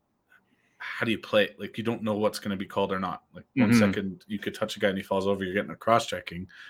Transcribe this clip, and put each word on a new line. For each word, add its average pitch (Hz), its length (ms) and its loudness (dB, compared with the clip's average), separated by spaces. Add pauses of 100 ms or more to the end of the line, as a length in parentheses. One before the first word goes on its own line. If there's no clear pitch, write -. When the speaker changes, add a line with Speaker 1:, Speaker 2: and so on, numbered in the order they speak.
(760)
Speaker 1:
how - 280 -6
do 117 60 0
you 101 80 0
play 104 260 4
it? - 140 -10
Like, 101 180 -10
you 113 60 -6
don't 113 200 -2
know 110 120 0
what's 104 240 0
gonna 101 160 -4
be 95 100 -6
called 98 260 -2
or 95 80 -2
not. 92 240 -6 (100)
Like, - 120 -18 (100)
one 117 160 6
Speaker 2:
Mm-hmm. 120 80 8
Speaker 1:
second 95 480 2
you 104 120 -6
could 101 160 -6
touch - 220 -4
a - 20 -14
guy 104 100 2
and 95 80 0
he 92 60 -6
falls 98 240 0
over, 98 160 0
you're 92 120 -4
getting 87 160 -2
a 82 40 -10
cross-checking 92 720 0 (220)